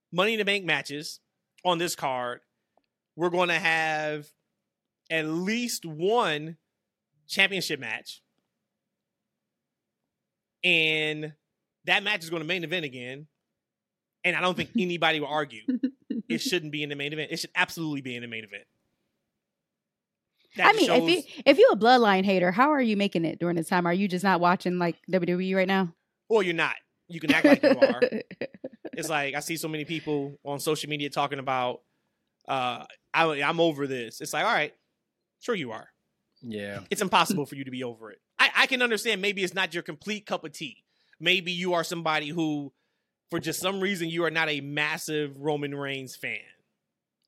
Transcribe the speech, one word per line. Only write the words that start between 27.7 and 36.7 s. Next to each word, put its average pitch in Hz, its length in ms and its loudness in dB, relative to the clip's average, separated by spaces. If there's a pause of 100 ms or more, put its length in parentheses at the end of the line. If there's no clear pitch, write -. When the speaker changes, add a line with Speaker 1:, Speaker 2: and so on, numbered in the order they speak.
Speaker 1:
are. 247 260 4
Speaker 2:
<laughs> - 40 0 (840)
Speaker 1:
It's 160 160 -6
like, 143 260 -2
I 147 60 -2
see 160 160 -6
so 156 120 -6
many 151 180 -4
people 147 580 -4
on 139 140 -6
social 147 320 -2
media 147 180 -4
talking 139 300 -2
about, 127 420 -2 (680)
uh, 127 360 -4 (300)
"I, 156 260 4
I'm 160 200 0
over 147 260 2
this." 123 340 -8
It's 151 140 -10
like, 160 100 0
all 226 80 2
right, 156 220 -2 (640)
sure 240 160 -4
you 139 160 -6
are. 110 180 -12 (540)
Speaker 3:
Yeah. 101 380 -8 (100)